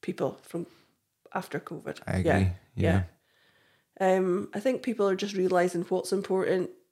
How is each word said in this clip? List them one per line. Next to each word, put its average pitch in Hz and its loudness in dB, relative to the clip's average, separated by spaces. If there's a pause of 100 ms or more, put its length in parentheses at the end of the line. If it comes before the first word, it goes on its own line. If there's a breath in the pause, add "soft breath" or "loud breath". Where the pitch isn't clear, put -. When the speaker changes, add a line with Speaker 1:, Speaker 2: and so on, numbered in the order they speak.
Speaker 1:
people - -4
from 170 -10 (680 soft breath)
after - -6
covid. - -12 (100)
Speaker 2:
I 95 -2
Speaker 1:
Yeah. 95 4
Speaker 2:
agree. 95 4 (240)
Yeah. 92 2 (960 soft breath)
Speaker 1:
Yeah. 190 4
Um, 185 0
I 202 -4
think 262 0
people 214 0
are 196 2
just 202 -4
realising 180 2
what's 180 -2
important 185 0 (220)